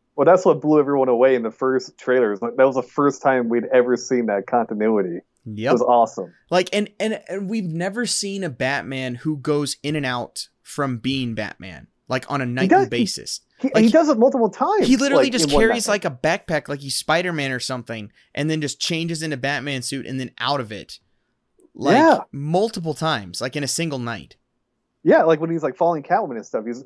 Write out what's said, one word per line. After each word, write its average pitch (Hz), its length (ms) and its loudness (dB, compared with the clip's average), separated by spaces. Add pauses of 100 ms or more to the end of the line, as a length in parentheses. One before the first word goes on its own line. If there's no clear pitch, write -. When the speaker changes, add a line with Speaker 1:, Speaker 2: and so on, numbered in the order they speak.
(160)
Speaker 1:
Well, 143 100 4
that's 175 200 6
what 151 140 4
blew 151 200 4
everyone 139 280 2
away 127 280 6
in 117 80 0
the 110 80 -4
first 131 460 -2
trailers. 113 440 0
Like, 117 160 -6
that 131 80 6
was 135 100 2
the 123 80 -2
first 143 380 -2
time 127 260 2
we'd 117 180 0
ever 123 300 4
seen 120 300 -2
that 101 220 -2
continuity. 107 720 0 (260)
Speaker 2:
Yep. 110 240 -6
Speaker 1:
It - 40 4
was 117 80 2
awesome. 117 520 2 (160)
Speaker 2:
Like, 180 240 0
and, 208 160 -2 (100)
and, 214 300 -4
and 190 200 -8
we've 220 220 -4
never 196 340 -6
seen 196 380 -6
a 170 60 -4
Batman 131 680 -6
who 156 220 -6
goes 147 460 -4
in 151 120 -4
and 143 100 -4
out 123 440 -8 (120)
from 135 360 -6
being 127 380 -4
Batman, 95 520 -12 (220)
like, 127 200 -4
on 139 120 -4
a 127 40 -4
Speaker 1:
He 120 60 -6
Speaker 2:
nightly 131 160 0
Speaker 1:
does, 359 180 6
he, - 40 -6
Speaker 2:
basis. - 520 -2 (180)
Speaker 1:
he, 262 140 -2
Speaker 2:
Like, 220 120 6
Speaker 1:
he 233 60 8
does 311 180 6
it 254 80 4
multiple 240 320 4
times, 370 380 0
Speaker 2:
he 254 100 6
literally 277 280 4
Speaker 1:
like, 254 80 -2
Speaker 2:
just 180 120 2
Speaker 1:
in 143 80 0
one 147 80 6
Speaker 2:
carries, 226 260 2
Speaker 1:
night. 202 160 0
Speaker 2:
like, - 20 -2
a 156 60 -2
backpack 156 560 -2
like 143 140 -6
he's 135 140 -8
Spider-Man 160 560 -2
or 127 80 -4
something, 117 520 -8 (240)
and 147 140 -2
then 156 120 -2
just 143 200 -6
changes 165 420 -4
into 151 140 -6
Batman 139 460 -4
suit 139 220 -8
and 131 140 -8
then 131 200 -8
out 135 200 -2
of 110 120 -8
it. - 280 -14 (760)
Like, 156 240 2
Speaker 1:
Yeah. 311 240 6 (100)
Speaker 2:
multiple 165 640 -2
times, 113 460 -4
like, 127 140 -6
in 147 80 -4
a 131 40 -4
single 147 320 -4
night. 117 360 -10 (680)
Speaker 1:
Yeah, 240 200 4
like, 160 160 4
when 165 100 -4
he's, 165 140 -4
like, 185 140 -4
following 165 260 0
Catwoman 175 320 -2
and 107 100 -10
stuff, 110 200 -6
he's 120 200 -8